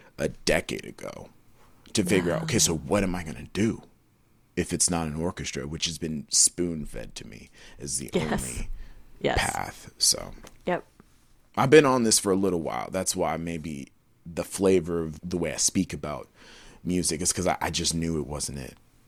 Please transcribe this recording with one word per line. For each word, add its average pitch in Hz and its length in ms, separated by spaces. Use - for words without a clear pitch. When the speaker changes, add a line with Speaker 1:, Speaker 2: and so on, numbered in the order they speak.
Speaker 1:
a 73 80
decade - 580
ago - 440
to 104 100
figure 90 280
out, 80 100
Speaker 2:
Wow. - 20
Speaker 1:
"Okay, 82 160
so 85 180
what 76 260
am 90 120
I 87 80
gonna 76 280
do 104 300
if 87 160
it's 85 200
not 85 160
an 76 80
orchestra," 78 500
which 78 200
has 82 120
been 78 320
spoon-fed 73 840
to - 100
me 55 240
as 143 180
the - 160
Speaker 2:
Yes. 170 180
Speaker 1:
only - 260
Speaker 2:
Yes. 135 200
Speaker 1:
path. - 580
So 50 360
Speaker 2:
Yep. 180 180
Speaker 1:
I've 127 140
been 151 160
on 127 160
this 110 160
for 101 120
a 92 40
little 92 260
while. 57 300
That's 92 240
why 80 220
maybe 80 500
the 85 120
flavor 87 580
of 80 260
the 90 120
way 80 120
I 64 60
speak - 340
about 71 380
music 85 360
is 90 140
'cause 90 140
I, 87 120
I - 120
just 82 240
knew 82 240
it 67 80
wasn't 69 320
it. - 180